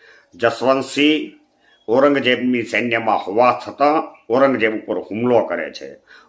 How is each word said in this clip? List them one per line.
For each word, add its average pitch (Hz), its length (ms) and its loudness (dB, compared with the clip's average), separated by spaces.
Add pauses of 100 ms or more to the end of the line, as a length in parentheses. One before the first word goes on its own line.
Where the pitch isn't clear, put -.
(340)
જસવંતસિંહ 135 1040 0 (480)
ઔરંગઝેબની 123 760 2
સૈન્યમાં 110 560 -2
હોવા 113 500 2
છતાં 147 340 0 (320)
ઔરંગઝેબ 113 500 0
ઉપર 101 140 -4
હુમલો 113 420 0
કરે 82 320 -6
છે, 69 240 -16 (320)